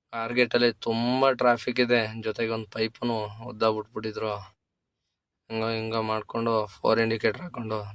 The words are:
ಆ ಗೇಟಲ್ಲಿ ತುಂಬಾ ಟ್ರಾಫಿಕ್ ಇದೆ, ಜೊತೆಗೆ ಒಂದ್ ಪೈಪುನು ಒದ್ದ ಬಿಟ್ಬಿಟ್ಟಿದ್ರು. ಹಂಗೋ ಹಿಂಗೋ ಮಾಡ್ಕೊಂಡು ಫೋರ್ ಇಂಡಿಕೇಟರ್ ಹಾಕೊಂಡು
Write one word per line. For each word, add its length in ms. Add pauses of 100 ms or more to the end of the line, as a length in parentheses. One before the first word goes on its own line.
(120)
ಆ 80 (180)
ಗೇಟಲ್ಲಿ 320 (160)
ತುಂಬಾ 420 (120)
ಟ್ರಾಫಿಕ್ 460
ಇದೆ, 160 (240)
ಜೊತೆಗೆ 300
ಒಂದ್ 180
ಪೈಪುನು 420 (340)
ಒದ್ದ 120 (140)
ಬಿಟ್ಬಿಟ್ಟಿದ್ರು. 580 (1160)
ಹಂಗೋ 260
ಹಿಂಗೋ 260
ಮಾಡ್ಕೊಂಡು 520 (220)
ಫೋರ್ 280
ಇಂಡಿಕೇಟರ್ 420
ಹಾಕೊಂಡು 340 (140)